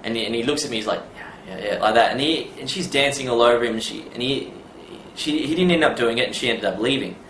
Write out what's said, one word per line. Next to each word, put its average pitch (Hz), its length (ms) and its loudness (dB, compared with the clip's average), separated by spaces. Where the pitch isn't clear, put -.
And 113 120 -4
he, 113 100 -2
and 110 100 -4
he 117 80 0
looks 143 220 -2
at 117 60 -6
me, 117 60 -4
he's 107 100 -4
like, 90 140 -2
Yeah, 95 100 -12
yeah, 101 160 -4
yeah, 92 60 -2
like 107 160 2
that. 110 160 6
And 123 100 -2
he, 156 380 0
and 131 100 -10
she's 185 180 -4
dancing 139 420 0
all 117 120 4
over 120 220 6
him. 120 100 0
And 110 100 -4
she, - 180 -8
and 117 80 -10
he, 131 320 -2
she, 151 320 -2
he 151 80 0
didn't 180 160 4
end 165 120 4
up 143 120 4
doing 117 220 2
it, 123 100 2
and - 80 -6
she 127 140 -2
ended 117 160 -2
up - 140 -2
leaving. 135 360 0